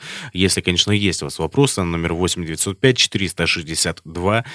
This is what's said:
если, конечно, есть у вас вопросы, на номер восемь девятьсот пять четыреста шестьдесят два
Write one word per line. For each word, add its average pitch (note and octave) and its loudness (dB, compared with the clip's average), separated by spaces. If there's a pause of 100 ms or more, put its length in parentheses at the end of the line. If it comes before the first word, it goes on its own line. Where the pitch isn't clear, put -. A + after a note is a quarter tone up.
(320)
если, F#2 2
конечно, F2+ 2
есть G2+ 2
у - -4
вас - -8
вопросы, G2+ 2
на F2 0
номер E2+ 0
восемь F2 0
девятьсот D#2+ -4
пять B2+ 4
четыреста F2+ 0
шестьдесят E2 -4
два F2+ 0